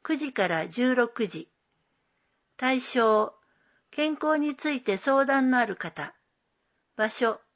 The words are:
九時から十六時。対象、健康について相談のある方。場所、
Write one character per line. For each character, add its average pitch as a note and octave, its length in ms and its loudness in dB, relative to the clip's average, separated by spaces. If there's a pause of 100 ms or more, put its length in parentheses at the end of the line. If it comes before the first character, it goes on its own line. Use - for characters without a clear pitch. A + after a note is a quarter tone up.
九 D#4+ 140 -2
時 C#4 180 -6
か F#3+ 140 0
ら E3+ 200 -2
十 B3 280 0
六 A#3 320 0
時。 D#3+ 240 -14 (1080)
対 C4 220 0
象、 A3 560 2 (560)
健 D4+ 280 -2
康 D4+ 200 2
に D4 160 -2
つ D4+ 160 -4
い C4 100 -4
て F#3+ 160 -2
相 C4+ 280 2
談 C4 260 2
の B3 80 2
あ A#3 80 2
る F#3+ 80 -8
方。 - 400 -10 (800)
場 A3 160 -2
所、 A3+ 280 -2 (160)